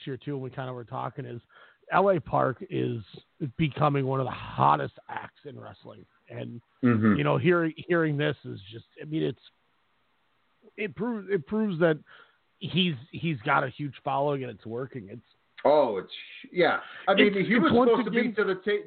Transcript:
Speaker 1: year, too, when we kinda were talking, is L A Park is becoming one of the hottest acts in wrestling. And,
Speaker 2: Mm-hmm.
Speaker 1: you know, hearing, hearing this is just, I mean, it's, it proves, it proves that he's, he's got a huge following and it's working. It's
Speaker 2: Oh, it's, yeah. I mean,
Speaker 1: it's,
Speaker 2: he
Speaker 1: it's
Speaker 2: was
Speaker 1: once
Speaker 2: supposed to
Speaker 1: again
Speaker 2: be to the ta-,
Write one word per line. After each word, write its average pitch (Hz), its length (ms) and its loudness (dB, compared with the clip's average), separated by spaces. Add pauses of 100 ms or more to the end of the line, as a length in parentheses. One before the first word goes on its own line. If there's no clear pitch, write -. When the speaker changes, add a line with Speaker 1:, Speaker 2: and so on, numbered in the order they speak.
Speaker 1:
year, 135 120 -8
too, 143 180 -10
when 131 80 -8
we 131 80 -10
kinda 127 220 -10
were 123 120 -12
talking, 131 400 -10
is 120 160 -12 (520)
L 196 180 6
A 180 100 4
Park 135 500 0
is 123 320 -2 (540)
becoming 143 500 0
one 135 140 -2
of 127 60 -2
the 117 60 -6
hottest 139 600 0 (140)
acts - 360 -12
in 127 140 -16
wrestling. 110 460 -18 (240)
And, 120 320 -12 (220)
Speaker 2:
Mm-hmm. 110 340 6
Speaker 1:
you 73 80 2
know, 143 140 2
hearing, 165 380 4
hearing 160 400 0
this 147 280 0
is 120 160 -12 (120)
just, 113 120 -16 (160)
I 151 60 -14
mean, 156 160 -4
it's, 143 180 -2 (1400)
it 196 180 -8
proves, 208 360 -6
it 196 160 -2
proves 208 340 -2
that 160 180 4 (600)
he's, 170 360 0 (180)
he's 151 300 -4
got 143 220 2
a 131 40 -2
huge 143 260 -8 (100)
following 139 400 -2
and 123 80 -10
it's - 140 -18
working. 113 440 -10
It's 117 120 -16 (420)
Speaker 2:
Oh, 131 340 4
it's, 90 140 -8 (400)
yeah. 156 260 2 (300)
I 196 60 6
mean, 208 220 8
Speaker 1:
it's, 185 120 0
Speaker 2:
he 214 60 2
Speaker 1:
it's 233 80 4
Speaker 2:
was 311 100 4
Speaker 1:
once 240 180 6
Speaker 2:
supposed 226 220 2
to 233 80 0
Speaker 1:
again 247 100 0
Speaker 2:
be 202 60 -8
to 208 80 2
the 185 120 0
ta-, 208 300 -4